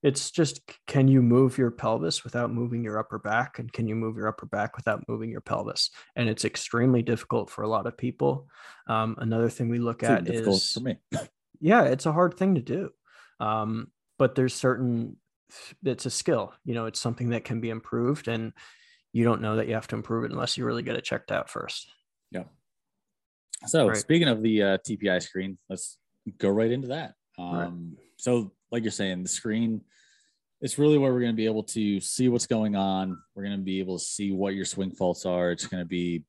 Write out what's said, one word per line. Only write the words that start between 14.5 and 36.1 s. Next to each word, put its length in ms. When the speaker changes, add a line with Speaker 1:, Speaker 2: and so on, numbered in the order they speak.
Speaker 1:
certain, 640
it's 220
a 40
skill, 420
you 100
know, 120
it's 120
something 320
that 140
can 160
be 100
improved, 560
and 260
you 100
don't 180
know 140
that 140
you 60
have 140
to 60
improve 300
it 80
unless 240
you 80
really 180
get 140
it 80
checked 260
out 180
first. 400
Speaker 2:
Yeah. 140
So 200
Speaker 1:
Right. 100
Speaker 2:
speaking 300
of 160
the, 200
uh, 220
T 120
P 120
I 120
screen, 360
let's 300
go 120
right 240
into 160
that. 260
Speaker 1:
Right. 280
Speaker 2:
Um, 300
so 360
like 100
you're 80
saying, 320
the 60
screen, 540
it's 200
really 180
where 140
we're 80
gonna 120
be 140
able 180
to 360
see 280
what's 180
going 280
on. 480
We're 80
gonna 140
be 200
able 220
to 40
see 280
what 240
your 80
swing 260
faults 360
are. 260
It's 140
gonna 180
be 440